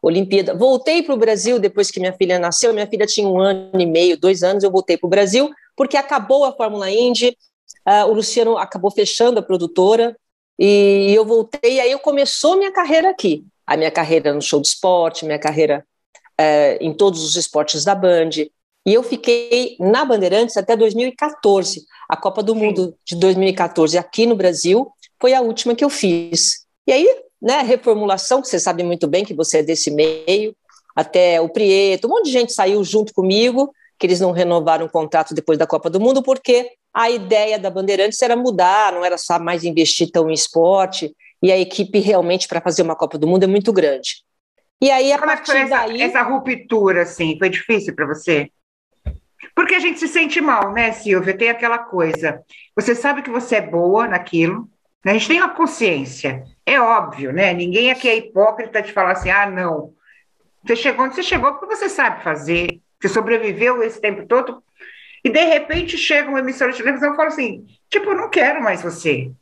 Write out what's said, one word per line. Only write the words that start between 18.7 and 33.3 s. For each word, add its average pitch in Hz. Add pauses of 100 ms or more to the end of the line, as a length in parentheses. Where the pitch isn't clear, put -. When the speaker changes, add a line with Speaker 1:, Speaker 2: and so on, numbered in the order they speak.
Speaker 1:
E 196
eu 247
fiquei 240
na 226
Bandeirantes 214
até 208
dois 220
mil 240
e 254
quatorze. 202 (240)
A -
Copa 196
do 220
Speaker 2:
Sim. 220
Speaker 1:
Mundo 190 (100)
de 175
dois 180
mil 190
e 185
quatorze 170
aqui 196
no 233
Brasil 190 (300)
foi 254
a 262
última 233
que 262
eu 277
fiz. 170 (200)
E 262
aí, 381 (180)
né, 254
reformulação, 220
que 269
você 185
sabe 175
muito 175
bem 180
que 185
você 156
é 156
desse 156
meio, 160 (400)
até 175
o 165
Prieto, 196
um 262
monte 415
de 262
gente 240
saiu 202
junto 214
comigo, 233 (280)